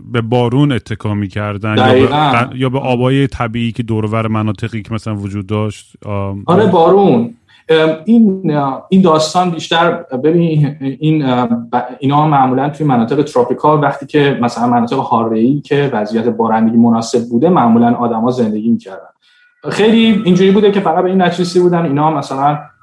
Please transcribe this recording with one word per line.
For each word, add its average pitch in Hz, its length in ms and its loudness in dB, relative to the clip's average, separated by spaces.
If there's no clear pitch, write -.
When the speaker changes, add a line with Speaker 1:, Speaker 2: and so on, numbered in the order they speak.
Speaker 1:
به 120 80 0
بارون 123 520 0
اتکا 107 420 -6
می‌کردن 104 640 -4
یا 123 80 2
به 131 60 4
Speaker 2:
دقیقاً. 131 420 2
Speaker 1:
ق-، 123 220 -2
یا 131 140 -2
به 127 100 -2
آبای 127 480 0
طبیعی 117 460 -4
که 123 100 -8
دور 110 220 -2
و 107 40 -4
بر 110 180 -2
مناطقی 110 560 -4
که 113 120 -10
مثلاً 107 220 -6
وجود 101 300 -8
داشت، 107 460 -6
آم، 98 400 -6
Speaker 2:
آره، 196 200 2
بارون. 170 680 2
ام، 156 360 2
این، 190 500 2
اه، 139 340 -4
این 190 140 4
داستان 170 480 2
بیشتر، 165 420 -2
ببین، 156 520 2
این، 156 240 0
اه، 127 220 0
ب-، 117 360 -4
اینا 143 300 2
معمولاً 135 400 0
توی 151 180 -4
مناطق 131 360 0
تروپیکال 143 600 0
وقتی 139 240 -4
که 143 360 0
مثلاً 117 240 -2
مناطق 120 300 0
حاره‌ای 117 640 0
که 143 320 -2
وضعیت 113 360 -2
بارندگی 113 480 0
مناسب 117 520 0
بوده، 123 200 0
معمولاً 120 460 4
آدما 117 360 -2
زندگی 110 400 -2
می‌کردن. 95 380 -6
خیلی 220 540 2
اینجوری 185 260 4
بوده 202 200 4
که 196 100 0
فقط 175 240 0
به 185 60 0
این 190 120 2
نتیجه 180 200 0
رسیده 180 200 0
بودن 175 200 2
اینا 151 280 0
مثلاً 143 480 -2